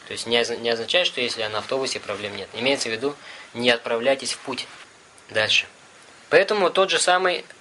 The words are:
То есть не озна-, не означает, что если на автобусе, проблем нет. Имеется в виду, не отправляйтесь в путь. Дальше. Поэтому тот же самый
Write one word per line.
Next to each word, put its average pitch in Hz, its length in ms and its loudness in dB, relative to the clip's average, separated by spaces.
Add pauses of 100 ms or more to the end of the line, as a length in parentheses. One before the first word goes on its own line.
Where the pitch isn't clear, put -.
То 113 60 -10
есть 104 140 -8
не 117 100 2
озна-, 117 200 0
не 117 120 -2
означает, 117 380 0
что - 140 -4
если 113 220 -4
на 107 160 -4
автобусе, 131 420 -4
проблем 101 340 -6
нет. 98 160 -10
Имеется 127 380 0
в - 20 -2
виду, 131 240 -4 (380)
не 120 160 2
отправляйтесь 120 640 0
в - 60 -10
путь. - 280 -8 (640)
Дальше. 110 380 2 (640)
Поэтому 190 400 4
тот 190 200 4
же 165 100 2
самый 180 460 2 (160)